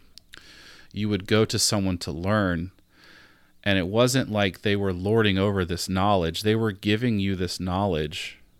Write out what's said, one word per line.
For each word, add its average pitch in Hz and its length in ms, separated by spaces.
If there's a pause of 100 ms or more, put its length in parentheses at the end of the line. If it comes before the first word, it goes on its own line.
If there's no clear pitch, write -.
(920)
you 104 180
would 101 160
go 110 180
to 107 140
someone 95 400
to - 120
learn, 90 600 (920)
and 98 140
it 87 80
wasn't 120 420
like 101 340
they 101 120
were 98 180
lording 101 460
over 98 260
this 85 240
knowledge. 92 540
They 107 140
were 110 160
giving 107 480
you 98 160
this - 240
knowledge, 90 800 (220)